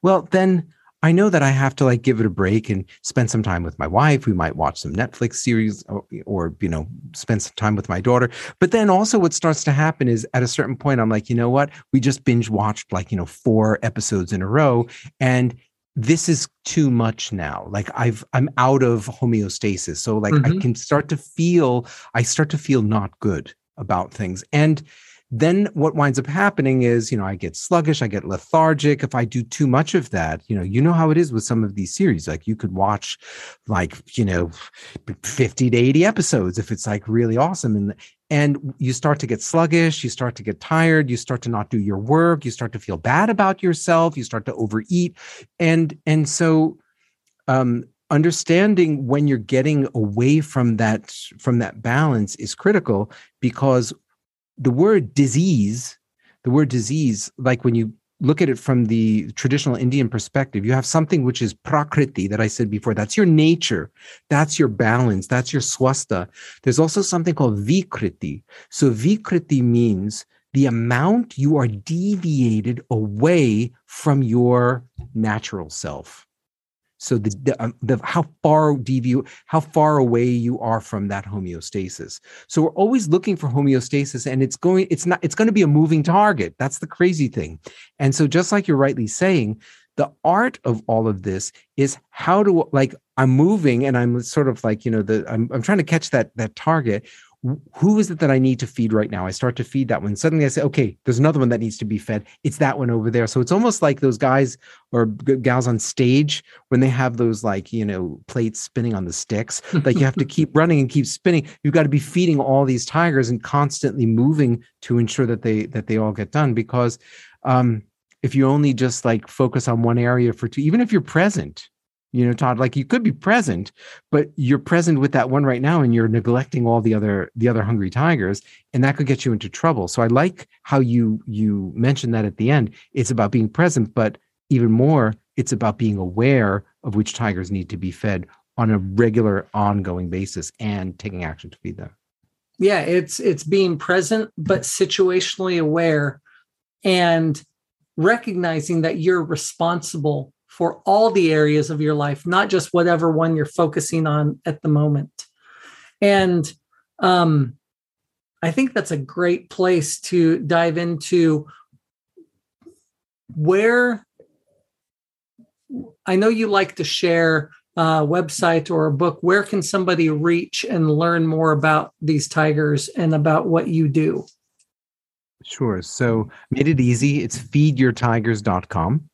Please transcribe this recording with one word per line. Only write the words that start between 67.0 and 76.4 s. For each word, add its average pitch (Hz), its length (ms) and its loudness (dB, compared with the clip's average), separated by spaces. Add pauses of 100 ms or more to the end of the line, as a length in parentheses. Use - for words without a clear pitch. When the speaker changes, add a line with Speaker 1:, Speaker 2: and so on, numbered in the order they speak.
Speaker 1:
something 175 320 0
called 120 240 0
vikriti. 104 840 -4 (260)
So 139 200 2
vikriti 156 720 0
means 113 600 0 (300)
the 135 100 4
amount 135 720 0
you 143 220 2
are 123 100 0
deviated 127 1200 -2
away 117 840 0 (120)
from 139 380 0
your 123 640 2 (280)
natural 107 560 -4
self. - 540 -14 (760)